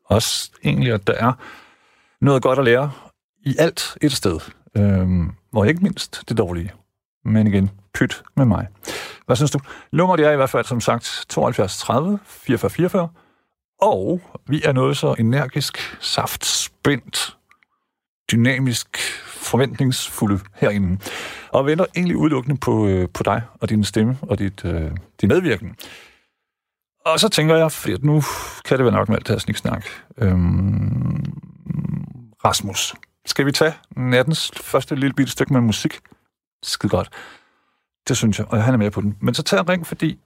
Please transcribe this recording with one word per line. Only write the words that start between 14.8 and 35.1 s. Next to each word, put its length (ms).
så 220
energisk, 840
saftspændt, 1400
dynamisk, 680
forventningsfulde 1160
herinde. 440
Og 140
venter 180
egentlig 200
udelukkende 440
på, 260
øh, 280
på 80
dig 200
og 80
din 160
stemme 380
og 160
dit, 260
øh, 260
din 80
medvirken. 480
Og 140
så 80
tænker 280
jeg, 160
fordi 220
at 100
nu 180
kan 140
det 60
være 100
nok 140
med 80
alt 100
det 80
her 60
sniksnak. 460
Øhm, 1120
Rasmus, 500
skal 200
vi 60
tage 220
nattens 600
første 380
lille 200